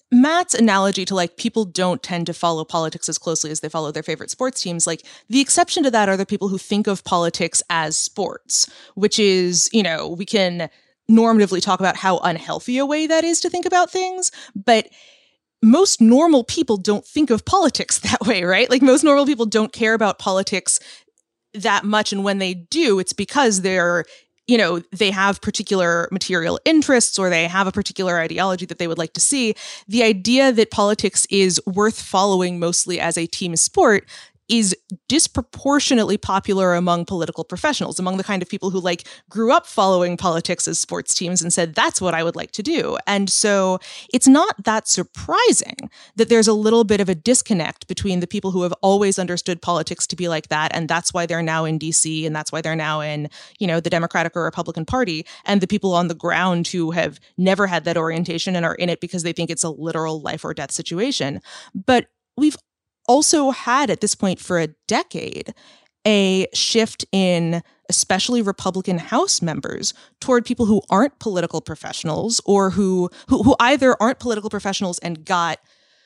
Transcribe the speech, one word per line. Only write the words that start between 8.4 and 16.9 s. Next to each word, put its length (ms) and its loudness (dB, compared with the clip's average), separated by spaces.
which 240 0
is, 540 2
you 100 4
know, 240 -2
we 180 -10
can 440 -2
normatively 500 6
talk 200 0
about 160 0
how 220 2
unhealthy 580 -4
a 80 0
way 200 -2
that 200 2
is 160 0
to 80 -2
think 160 -4
about 260 2
things, 400 -4
but 320 2
most 380 6
normal 460 6
people 320 -2
don't 280 -2